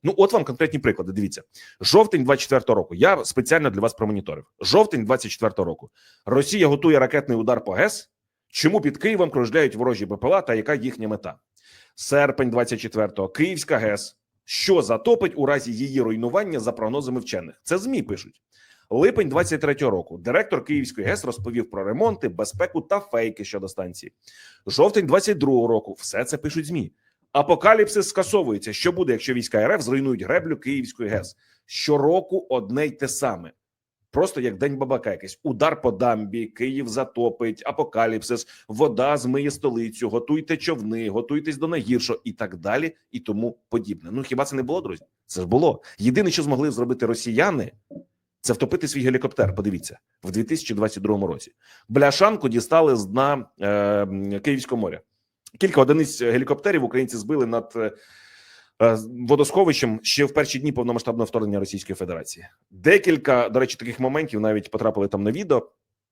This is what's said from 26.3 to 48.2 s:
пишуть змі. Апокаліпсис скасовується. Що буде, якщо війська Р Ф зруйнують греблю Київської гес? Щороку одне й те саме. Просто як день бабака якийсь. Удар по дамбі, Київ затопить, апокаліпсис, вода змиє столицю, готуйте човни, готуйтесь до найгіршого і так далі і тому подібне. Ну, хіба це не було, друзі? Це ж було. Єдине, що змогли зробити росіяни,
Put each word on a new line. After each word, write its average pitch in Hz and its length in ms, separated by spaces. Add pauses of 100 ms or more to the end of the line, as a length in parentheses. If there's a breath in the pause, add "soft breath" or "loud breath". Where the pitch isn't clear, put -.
пишуть 151 280
змі. 143 260 (400)
Апокаліпсис 202 760
скасовується. 139 640
Що 175 180
буде, 175 200
якщо 117 220
війська 117 240
Р 107 140
Ф 302 100
зруйнують 127 400
греблю 156 360
Київської 127 520
гес? 98 260 (300)
Щороку 170 840
одне 127 360
й 147 40
те 131 180
саме. 95 440 (640)
Просто 160 260
як 117 160
день 139 200
бабака 131 340
якийсь. 92 320
Удар - 380
по 123 100
дамбі, 110 540
Київ 131 420
затопить, 117 800
апокаліпсис, 117 840 (200 loud breath)
вода 127 500
змиє 135 340
столицю, 117 580
готуйте 151 480
човни, 113 520
готуйтесь 143 480
до 151 100
найгіршого 120 560
і 113 80
так 92 260
далі 127 380 (160)
і 123 80
тому 117 380 (120)
подібне. 95 440
Ну, 135 100
хіба 135 220
це 139 100
не 131 80
було, 156 180
друзі? 90 220 (220)
Це - 160
ж 90 60
було. 131 340 (180 loud breath)
Єдине, 127 320
що 156 120
змогли 143 280
зробити 120 340
росіяни, 117 640 (720)